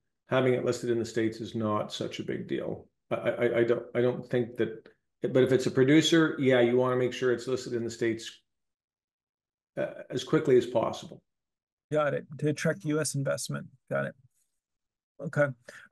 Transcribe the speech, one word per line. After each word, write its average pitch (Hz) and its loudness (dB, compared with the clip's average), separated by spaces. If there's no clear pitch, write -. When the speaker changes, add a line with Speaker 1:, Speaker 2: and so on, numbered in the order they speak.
Speaker 1:
having 127 2
it 123 -2
listed 120 -2
in 117 2
the 113 -2
States 113 -2
is 107 -10
not 107 -2
such - -8
a - -8
big - -6
deal. - -6
I, 120 0
I, 117 0
I 120 4
don't, 117 2
I 120 0
don't 120 -2
think 120 -2
that, - -4
but 135 4
if 127 4
it's 127 2
a 120 2
producer, 151 4
yeah, 131 4
you 120 4
wanna 127 2
make 123 0
sure 127 0
it's 117 -4
listed 127 -4
in 117 -4
the 113 -6
States, 113 -4
uh, - -6
as 139 -6
quickly 139 4
as 117 4
possible. - -4
Speaker 2:
Got 147 0
it. - -6
To 147 0
attract 156 -2
U 151 0
S 147 -4
investment. 143 -4
Got 69 -2
it. - -10
Okay. 147 0